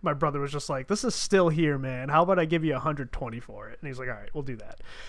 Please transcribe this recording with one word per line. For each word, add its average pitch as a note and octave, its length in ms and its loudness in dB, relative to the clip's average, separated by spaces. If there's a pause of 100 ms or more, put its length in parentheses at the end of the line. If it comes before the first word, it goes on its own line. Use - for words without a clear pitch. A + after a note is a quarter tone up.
my D#3+ 100 2
brother C#3+ 280 2
was C#3 120 -2
just D3 160 -4
like, C#3 200 -4
"This G#3 160 0
is A3+ 100 0
still F#3 340 4
here, D3+ 300 2
man. C3 320 -4
How D#3 120 6
about F#3 160 6
I E3+ 60 6
give D#3+ 220 2
you C#3+ 100 2
a - 20 -2
hundred C#3+ 340 -4
twenty A#2 280 -6
for G#2 300 -14
it?" B2 100 -14
And D3+ 80 -10
he's C3 100 -8
like, B2+ 120 -6
"All A#2+ 40 -4
right, G#2 200 -10
we'll D3+ 80 -4
do C3 140 -4
that." - 260 -12 (260)